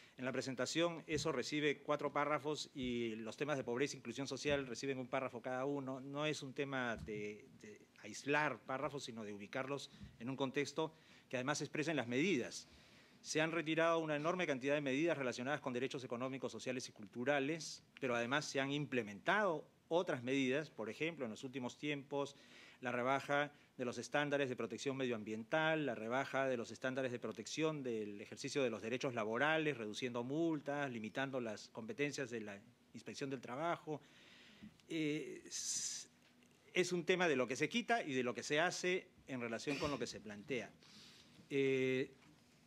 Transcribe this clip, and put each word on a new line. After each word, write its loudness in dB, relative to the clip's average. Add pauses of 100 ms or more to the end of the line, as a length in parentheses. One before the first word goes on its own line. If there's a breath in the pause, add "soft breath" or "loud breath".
(180 loud breath)
en -6
la 0
presentación 0
eso 0
recibe 0
cuatro 0
párrafos 0
y 0
los -8
temas 2
de -2
pobreza 0
e -10
inclusión -6
social 0
reciben -2
un -4
párrafo -2
cada -2
uno. -2
No -2
es 0
un -10
tema 0
de, -6 (140)
de -16 (200)
aislar 0
párrafos, -4
sino -8
de -6
ubicarlos -4 (260 loud breath)
en -6
un -2
contexto 0 (340 loud breath)
que -2
además 0
expresen 0
las 2
medidas. 2 (540 loud breath)
Se 0
han 4
retirado 4
una 2
enorme 2
cantidad 2
de 4
medidas 4
relacionadas 0
con -2
derechos -2
económicos, -4
sociales -4
y -14
culturales, 0 (180)
pero 2
además 2
se 0
han 2
implementado 2 (260)
otras 2
medidas, 2
por -6
ejemplo, -2
en -4
los -8
últimos -6
tiempos, -2 (460 loud breath)
la 0
rebaja 2 (240 loud breath)
de -2
los -2
estándares 2
de -2
protección -2
medioambiental, 2
la 0
rebaja 0
de 2
los -6
estándares -2
de -4
protección -2
del -2
ejercicio -2
de 4
los -2
derechos -2
laborales, 2
reduciendo -2
multas, 0
limitando -2
las -4
competencias -2
de -4
la -8 (340)
inspección -6
del -4
trabajo. -2 (880 loud breath)
Eh, -2
es, -4 (640)
es 2
un 0
tema 6
de 6
lo 4
que -2
se 2
quita 2
y -4
de 2
lo 0
que -6
se 2
hace 2 (180)
en -6
relación -2
con 0
lo 0
que -2
se -8
plantea. -6 (800 loud breath)
Eh, 4 (560)